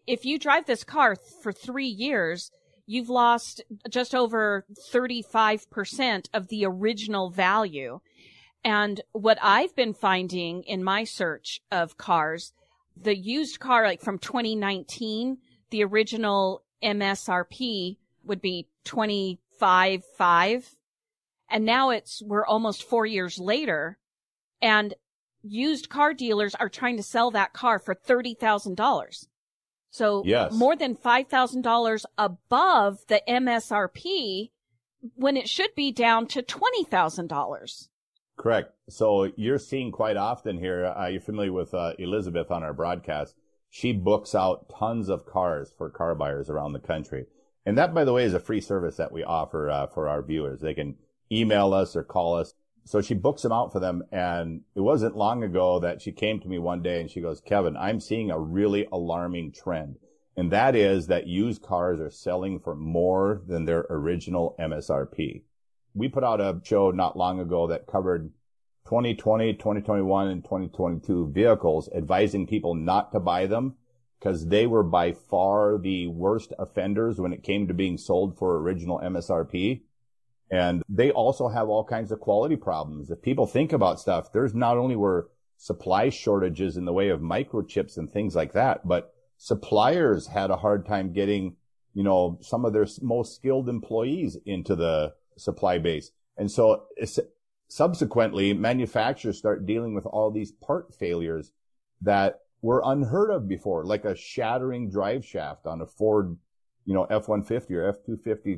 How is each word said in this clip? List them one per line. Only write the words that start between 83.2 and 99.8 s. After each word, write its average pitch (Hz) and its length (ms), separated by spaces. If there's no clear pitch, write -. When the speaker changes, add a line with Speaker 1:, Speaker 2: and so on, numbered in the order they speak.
Speaker 2:
people 131 240
think 147 280
about 95 260
stuff, 87 320
there's 113 240
not 120 220
only 123 180
were 92 340
supply 95 520
shortages 92 680
in 90 80
the 87 80
way 98 160
of 82 100
microchips 95 800
and 80 120
things 101 260
like 78 180
that, 113 340
but 87 260
suppliers 113 920
had 98 220
a 92 80
hard 104 280
time 95 280
getting, 98 420
you 98 100
know, 90 380
some 120 240
of 107 80
their 107 100
s-, - 180
most 120 340
skilled 131 340
employees 120 760
into 95 300
the 80 380
supply 92 400
base. 80 340
And 104 160
so 110 340
it's, - 220
subsequently, 117 840
manufacturers 117 880
start 101 300
dealing 113 260